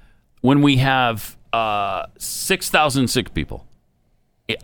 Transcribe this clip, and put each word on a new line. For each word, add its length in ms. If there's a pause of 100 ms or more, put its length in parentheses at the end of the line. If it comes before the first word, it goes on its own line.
(420)
when 180
we 160
have, 640 (160)
uh, 500 (140)
six 500
thousand 400
sick 240
people 340 (840)
i-, 140